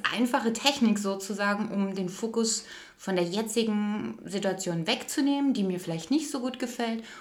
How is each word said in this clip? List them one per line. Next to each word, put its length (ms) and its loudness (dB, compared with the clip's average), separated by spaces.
einfache 380 2
Technik 480 4
sozusagen, 720 -2
um 240 0
den 140 -2
Fokus 560 0
von 180 -2
der 100 4
jetzigen 1000 0
Situation 600 -2
wegzunehmen, 680 2
die 100 2
mir 160 0
vielleicht 320 -4
nicht 180 2
so 120 -4
gut 180 -4
gefällt, 440 -4